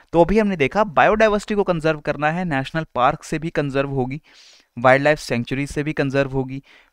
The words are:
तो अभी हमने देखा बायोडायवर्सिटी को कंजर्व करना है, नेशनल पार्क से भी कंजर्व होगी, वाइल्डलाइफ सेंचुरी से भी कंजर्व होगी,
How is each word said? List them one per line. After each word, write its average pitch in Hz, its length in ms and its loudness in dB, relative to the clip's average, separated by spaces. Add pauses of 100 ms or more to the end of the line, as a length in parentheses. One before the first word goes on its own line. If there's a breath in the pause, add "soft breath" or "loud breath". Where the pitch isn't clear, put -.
(120)
तो 170 120 6
अभी 190 140 2
हमने 202 180 2
देखा 156 280 2
बायोडायवर्सिटी 208 680 2
को 202 80 2
कंजर्व 160 360 0
करना 147 320 -4
है, 175 140 -4
नेशनल 156 500 -4
पार्क 135 300 0
से 160 140 -4
भी 160 120 -6
कंजर्व 139 380 -2
होगी, 135 340 -4 (560 soft breath)
वाइल्डलाइफ 139 400 4
सेंचुरी 131 480 -4
से 151 160 -4
भी 147 100 -4
कंजर्व 139 380 -2
होगी, 135 320 -6 (300 soft breath)